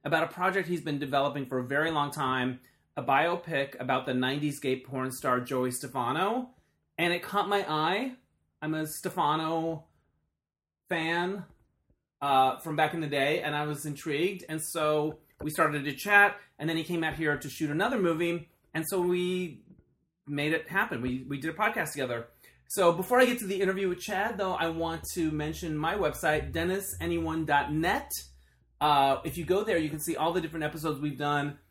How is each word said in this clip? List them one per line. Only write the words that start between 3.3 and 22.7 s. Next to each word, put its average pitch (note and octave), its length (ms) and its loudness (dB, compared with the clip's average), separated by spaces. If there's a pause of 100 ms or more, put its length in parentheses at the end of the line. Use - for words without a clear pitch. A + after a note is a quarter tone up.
about D3+ 260 0
the C3+ 80 -2
nineties C#3 460 0
gay B2+ 180 0
porn C3 320 -6
star B2+ 300 0
Joey B2+ 320 -2
Stefano. D3+ 800 -2 (460)
And E3+ 160 2
it F3 120 -2
caught G3 240 -2
my G3+ 200 0
eye. F3+ 440 0 (500)
I'm D#3 120 -2
a D#3 120 -2
Stefano D#3+ 1000 -2 (1000)
fan, F3 560 -2 (800)
uh, C3 380 6
from D#3 160 -4
back D#3 180 2
in E3 60 -4
the D3+ 80 -2
day, C#3+ 340 2
and D3 140 -4
I D3+ 100 -2
was D3+ 180 -6
intrigued. D#3 640 -2
And D#3 140 -6
so D3+ 560 0 (240)
we D3+ 80 -4
started D3 360 2
to C#3+ 60 -2
chat, G3+ 440 6 (200)
and D#3 140 -2
then D#3+ 60 0
he D#3+ 80 -2
came E3+ 180 -2
out D#3 140 -2
here D3+ 200 0
to C#3+ 140 -8
shoot D3+ 180 -4
another G#3 300 0
movie, E3+ 500 0 (240)
and D#3 160 -4
so F#3+ 120 0
we F3+ 640 0 (640)
made D3 240 0
it E3 180 -2
happen. F#3 320 0
We, B2+ 260 -4
we C#3 120 -6
did D#3+ 100 -4
a D#3+ 80 -12
podcast G#3+ 320 0
together. A#2+ 380 -4 (440)